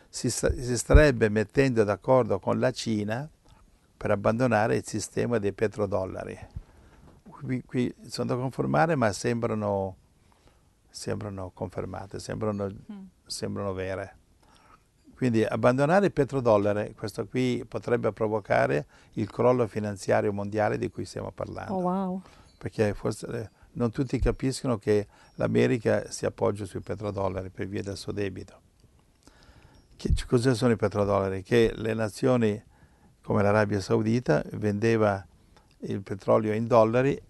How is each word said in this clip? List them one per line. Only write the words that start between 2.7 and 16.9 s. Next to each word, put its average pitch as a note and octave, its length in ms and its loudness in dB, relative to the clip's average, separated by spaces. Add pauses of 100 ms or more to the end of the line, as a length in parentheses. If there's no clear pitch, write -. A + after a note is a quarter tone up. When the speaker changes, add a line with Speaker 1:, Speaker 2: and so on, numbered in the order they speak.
Speaker 1:
Cina A2+ 580 -4 (680)
per - 160 0
abbandonare A2+ 640 2
il - 100 -4
sistema A#2 520 -2
dei G2+ 140 -2
petrodollari. G2 880 -4 (1040)
Qui, B2+ 220 -6
qui B2 280 -2 (140)
sono A#2+ 220 -6
da B2 120 -2
confermare, C#3 540 0
ma A#2 160 2
sembrano, G#2+ 880 -2 (920)
sembrano G2+ 600 -8
confermate, F#2+ 720 -10
sembrano, G#2 460 -4
Speaker 2:
Mm. F#3+ 380 -12 (220)
Speaker 1:
sembrano G2+ 460 -6
vere. F#2+ 440 -8 (1000)
Quindi A2+ 280 2
abbandonare C3 600 4
il D#3 60 2
petrodollaro, G#2+ 840 2